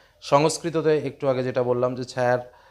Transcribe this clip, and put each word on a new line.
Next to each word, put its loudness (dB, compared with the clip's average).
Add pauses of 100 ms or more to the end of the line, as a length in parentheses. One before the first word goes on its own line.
(220)
সংস্কৃততে 2
একটু -6
আগে 0
যেটা -2
বললাম 0
যে -8
ছায়ার, -2